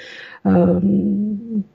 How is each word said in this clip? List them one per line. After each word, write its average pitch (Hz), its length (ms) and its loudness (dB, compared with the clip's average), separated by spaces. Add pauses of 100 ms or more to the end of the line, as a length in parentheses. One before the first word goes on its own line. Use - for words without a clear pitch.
(440)
ehm, 202 1200 0 (100)